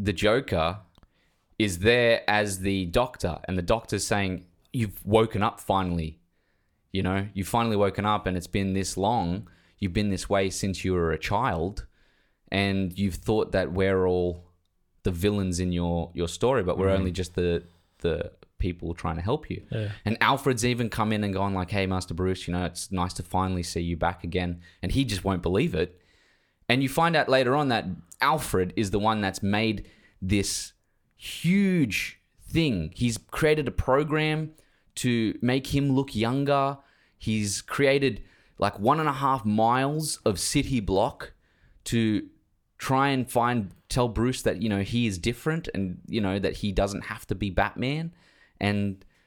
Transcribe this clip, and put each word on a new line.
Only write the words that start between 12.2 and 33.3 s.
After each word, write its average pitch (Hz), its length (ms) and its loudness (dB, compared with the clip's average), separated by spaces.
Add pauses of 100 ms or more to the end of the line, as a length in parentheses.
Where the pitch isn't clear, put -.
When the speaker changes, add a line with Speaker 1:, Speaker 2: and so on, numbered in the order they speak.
Speaker 1:
and 98 460 0
you've 95 180 0
thought - 360 0
that 90 220 0
we're 95 340 2
all 90 380 0 (580)
the - 80 0
villains 92 480 0
in 90 120 0
your, 87 420 -2
your 85 140 -2
story, 120 360 0
but 87 140 0
we're 95 100 2
Speaker 2:
Mm. 95 120 4
Speaker 1:
only 92 120 -2
just 87 240 -6
the, 87 280 0 (360)
the - 320 -2 (280)
people 85 340 -4
trying 82 220 -4
to 82 60 -6
help 120 280 -4
you." - 220 -8
Speaker 3:
Yeah. 107 200 -4 (140)
Speaker 1:
And 107 160 0
Alfred's 123 440 2
even 120 240 0
come 110 220 0
in 104 140 0
and 101 80 -2
gone 98 200 -2
like, 92 180 -2
"Hey, 98 160 0
Master 92 260 -2
Bruce, 92 340 -2
you 87 60 -2
know, 90 120 0
it's - 260 -8
nice 90 220 -2
to - 100 -8
finally 92 400 -2
see 87 180 -4
you 87 160 -2
back 85 260 -2
again." 87 380 -4 (200)
And 95 120 -4
he 135 100 2
just 101 220 -4
won't 95 160 0
believe 95 340 0
it. 85 240 -4 (720)
And 127 140 4
you 131 60 0
find 165 260 2
out 143 120 4
later 131 280 4
on 147 140 2
that 113 160 2 (360)
Alfred 127 540 0
is 101 160 0
the 104 80 2
one 107 220 2
that's 95 200 -2
made 104 460 0 (340)
this 95 520 0 (420)
huge 180 1040 0 (220)
thing. 107 540 0
He's 117 220 0 (140)